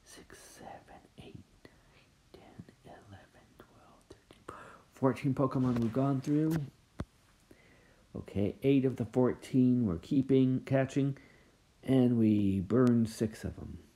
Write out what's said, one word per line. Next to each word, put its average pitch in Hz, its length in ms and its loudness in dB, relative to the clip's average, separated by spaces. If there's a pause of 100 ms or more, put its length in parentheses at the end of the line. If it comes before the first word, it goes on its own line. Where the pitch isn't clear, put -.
six, - 360 -20
seven, - 600 -20 (160)
eight, - 260 -20 (880)
nine, - 300 -20 (220)
ten, - 80 -20 (160)
eleven, 98 160 -20 (320)
twelve, - 420 -20 (100)
thirteen, - 460 -20 (380)
fourteen 131 400 0
Pokemon 127 460 0
we've 117 120 -2
gone 135 300 -2
through. 156 340 -2 (1600)
Okay, - 480 -4
eight 135 220 2
of 123 100 0
the 120 100 -4
fourteen 123 800 2
we're 85 120 0
keeping, 131 640 0
catching, 135 560 -2 (680)
and 123 340 4
we 104 420 4
burned 117 500 4
six - 340 -6
of 82 140 -8
'em. - 220 -14 (160)